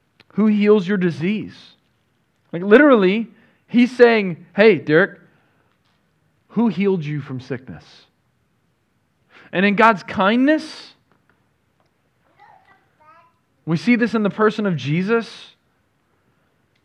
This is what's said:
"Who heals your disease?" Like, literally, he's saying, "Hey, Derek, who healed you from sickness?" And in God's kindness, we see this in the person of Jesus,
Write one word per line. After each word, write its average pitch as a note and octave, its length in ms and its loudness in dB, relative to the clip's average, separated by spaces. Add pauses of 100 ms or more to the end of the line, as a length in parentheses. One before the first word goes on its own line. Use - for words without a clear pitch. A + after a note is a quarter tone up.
(300)
"Who G#3+ 180 -2
heals G#3 400 2
your G3+ 100 -4
disease?" E3+ 800 -6 (760)
Like, E3+ 120 -10
literally, A3 640 4 (400)
he's A#3+ 280 0
saying, A3 480 2 (120)
"Hey, G3+ 240 4
Derek, D#3 400 0 (1300)
who A3+ 220 -2
healed F#3 360 -4
you D3 160 -8
from C#3 180 -12
sickness?" - 680 -16 (1400)
And F#3 140 -2
in G3+ 100 0
God's F3+ 280 2
kindness, B3+ 880 -2 (2750)
we E3 120 -4
see A#3+ 180 0
this A3+ 180 -4
in A3 80 -4
the G3+ 80 -4
person G#3+ 380 -4
of F3+ 80 -4
Jesus, F3+ 800 -6 (1300)